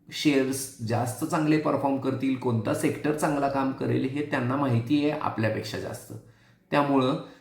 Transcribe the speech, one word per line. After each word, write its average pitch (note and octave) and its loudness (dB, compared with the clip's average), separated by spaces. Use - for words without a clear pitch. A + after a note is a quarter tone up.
शेअर्स C3 2
जास्त - 0
चांगले D3+ 2
परफॉर्म C#3 0
करतील, C3 0
कोणता B2 0
सेक्टर D3 0
चांगला C#3+ 0
काम C3+ 0
करेल B2 0
हे D3 -4
त्यांना C3 -2
माहिती C3+ 2
आहे D3 0
आपल्यापेक्षा G#2+ -2
जास्त. - -10
त्यामुळं C#3 4